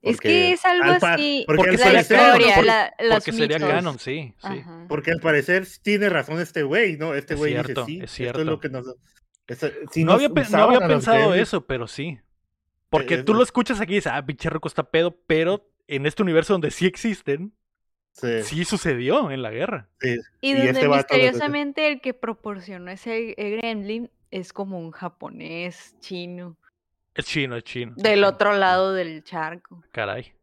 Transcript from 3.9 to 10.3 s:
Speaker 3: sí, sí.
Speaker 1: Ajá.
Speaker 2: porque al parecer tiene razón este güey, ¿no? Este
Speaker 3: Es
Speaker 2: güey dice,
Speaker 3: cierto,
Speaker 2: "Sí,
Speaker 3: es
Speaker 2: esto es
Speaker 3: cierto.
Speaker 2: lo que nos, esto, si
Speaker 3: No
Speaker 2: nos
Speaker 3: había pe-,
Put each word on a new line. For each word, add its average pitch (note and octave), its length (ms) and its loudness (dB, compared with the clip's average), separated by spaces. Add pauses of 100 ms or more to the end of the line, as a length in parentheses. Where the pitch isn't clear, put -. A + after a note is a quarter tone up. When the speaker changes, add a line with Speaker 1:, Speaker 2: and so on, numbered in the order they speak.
Speaker 3:
sí, C3 400 -10
sí. - 80 -12
Speaker 1:
Ajá. E3+ 420 -12
Speaker 2:
porque D3+ 220 -4
al E3 80 -2
parecer E3 480 2 (160)
tiene G3+ 260 2
razón D#3 320 -2
este D#3+ 220 -4
güey, E3 340 0
¿no? D#3 160 -6
Este C#3+ 220 -6
Speaker 3:
Es C#3+ 40 -6
Speaker 2:
güey D3 140 0
dice, A#2+ 120 -4
Speaker 3:
cierto, B2+ 200 -6
Speaker 2:
"Sí, D3 120 -10
Speaker 3:
es - 0 -
Speaker 2:
esto F#3 80 -12
es - 100 -16
Speaker 3:
cierto. A#2+ 280 -6
Speaker 2:
lo D#3 160 -4
que D3 100 -10
nos, B2+ 260 -12 (520)
esto, C#3+ 200 -6 (240)
si E3 120 0
Speaker 3:
No E3+ 100 6
Speaker 2:
nos - 20 8
Speaker 3:
había C#4 140 2
pe-, - 120 2